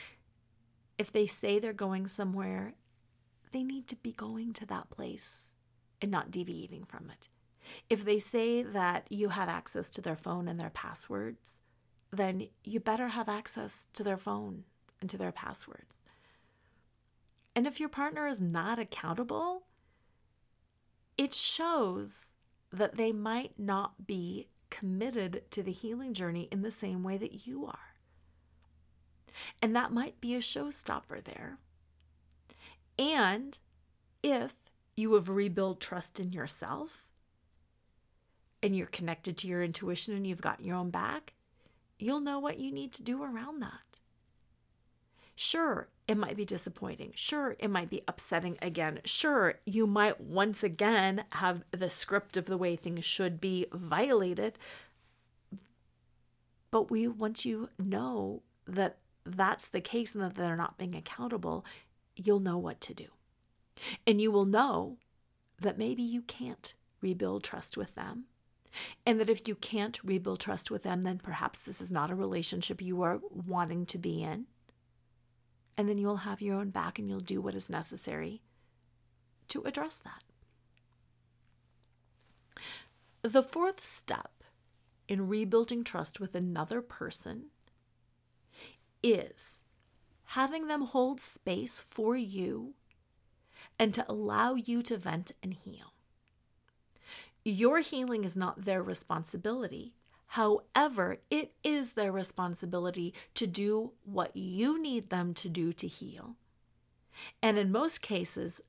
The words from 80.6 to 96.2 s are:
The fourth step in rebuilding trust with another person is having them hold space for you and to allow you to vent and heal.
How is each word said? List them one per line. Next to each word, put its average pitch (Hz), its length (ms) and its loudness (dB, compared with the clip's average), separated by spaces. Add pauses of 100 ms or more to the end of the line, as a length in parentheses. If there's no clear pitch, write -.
The 247 200 8
fourth 349 420 0
step - 580 -2 (640)
in 196 220 0
rebuilding 226 560 2
trust - 340 -4
with 190 160 -6
another 180 460 0
person - 640 -8 (1600)
is - 640 2 (640)
having 302 360 0
them 302 160 0
hold 254 380 2
space - 580 0
for 226 380 0
you 220 580 -4 (1040)
and 220 140 6
to - 180 0
allow 214 440 4
you 240 280 0
to 233 140 0
vent 175 360 -2 (100)
and 185 100 -4
heal. - 400 -14 (1500)